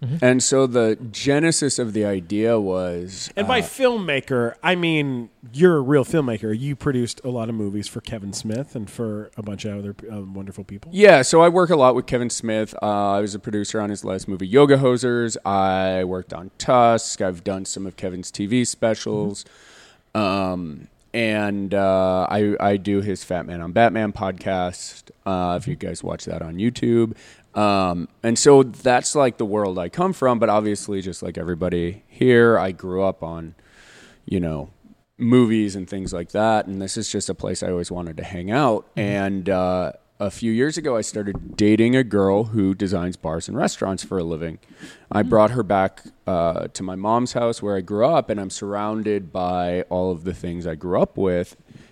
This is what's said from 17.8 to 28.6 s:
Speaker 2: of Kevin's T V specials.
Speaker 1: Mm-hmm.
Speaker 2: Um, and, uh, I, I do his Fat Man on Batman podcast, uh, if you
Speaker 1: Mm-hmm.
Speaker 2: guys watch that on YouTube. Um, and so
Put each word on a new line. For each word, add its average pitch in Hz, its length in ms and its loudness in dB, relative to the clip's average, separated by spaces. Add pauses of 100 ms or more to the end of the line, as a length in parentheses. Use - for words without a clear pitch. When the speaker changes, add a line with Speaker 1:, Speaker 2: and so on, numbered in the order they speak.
Speaker 2:
of 90 100 -12
Kevin's 90 320 -8
T - 160 -6
V 120 180 0
specials. 107 800 -4 (680)
Speaker 1:
Mm-hmm. 107 80 0
Speaker 2:
Um, 92 680 -4 (280)
and, 104 580 -2
uh, 95 560 2
I, 104 300 2
I 101 180 2
do 98 240 0
his 98 220 -6
Fat 87 240 -6
Man 85 140 -10
on 85 100 -8
Batman 110 420 2
podcast, 92 960 -6 (160)
uh, 90 340 -2
if - 80 -8
you 147 80 -4
Speaker 1:
Mm-hmm. 95 120 -10
Speaker 2:
guys 87 160 -10
watch 82 220 -8
that 82 180 -8
on 82 140 -10
YouTube. 117 580 2 (420)
Um, 95 520 0 (120)
and 117 160 0
so 139 260 10